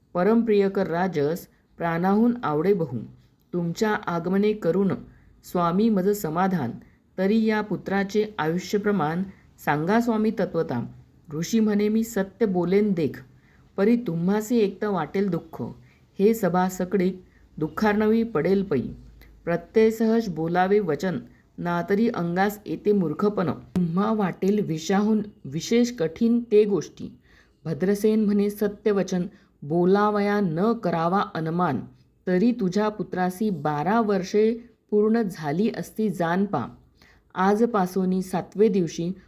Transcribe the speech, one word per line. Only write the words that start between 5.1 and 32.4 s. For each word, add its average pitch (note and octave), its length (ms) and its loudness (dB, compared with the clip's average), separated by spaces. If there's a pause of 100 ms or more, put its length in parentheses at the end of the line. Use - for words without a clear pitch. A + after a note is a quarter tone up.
स्वामी F3+ 440 0
मज G3 200 2
समाधान, F3 640 -2 (480)
तरी G#3+ 260 2
या G#3+ 160 0
पुत्राचे G3 640 -2 (140)
आयुष्य F3 400 -2
प्रमाण F#3 440 -2 (420)
सांगा D#3+ 360 2
स्वामी A3 300 0
तत्वता." E3 560 -2 (460)
ऋषी E3+ 280 -2
म्हणे, G#3 280 2
"मी A3+ 160 0
सत्य G3+ 420 -2
बोलेन F#3+ 460 2
देख, D#3 180 0 (680)
परी A3 200 4
तुम्हासी G#3 600 -2
एकता G#3 340 0
वाटेल F#3+ 400 -2
दुःख. D#3+ 320 -6 (560)
हे A3 160 4
सभा F3+ 340 0
सकळीत F#3 440 -2 (460)
दुःखार्णवी G#3+ 640 0
पडेल G3 400 0
पै. C#3+ 180 -2 (640)
प्रत्यय E3+ 460 2
सहज A3 380 0
बोलावे F3 500 2
वचन, E3+ 400 -2 (400)
ना F3 320 -2
तरी G#3+ 180 2
अंगास F#3 580 -2
येते F3+ 260 0
मूर्खपण. F#3+ 580 0
तुम्हा F3+ 600 -2
वाटेल G3+ 520 0
विषाहून G3 580 0 (220)
विशेष A#3 480 0
कठीण A3+ 480 0 (120)
ते G#3 120 6
गोष्टी." - 540 -4 (460)
भद्रसेन G3+ 600 0
म्हणे, G#3 260 2
"सत्य G#3 400 -2
वचन F#3 320 0 (400)
बोलावया, G3+ 800 2
न F#3 320 0
करावा F3+ 520 0 (100)
अनुमान." D#3+ 460 -2 (460)
तरी F#3 260 2